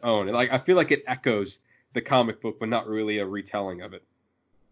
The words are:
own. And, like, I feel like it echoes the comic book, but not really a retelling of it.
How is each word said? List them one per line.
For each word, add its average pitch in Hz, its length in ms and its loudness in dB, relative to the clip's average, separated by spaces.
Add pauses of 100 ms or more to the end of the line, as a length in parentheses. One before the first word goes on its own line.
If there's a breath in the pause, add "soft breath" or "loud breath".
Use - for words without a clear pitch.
own. 107 240 2
And, 113 100 0
like, 123 140 2
I 131 80 2
feel 180 160 4
like 160 160 4
it 143 160 2
echoes 104 500 -2 (360)
the - 80 -2
comic 120 400 2
book, 110 180 -6
but 113 100 -6
not 113 180 -2
really 107 300 -2
a 101 80 -2
retelling 98 560 -6
of 101 120 -16
it. - 100 -18 (680)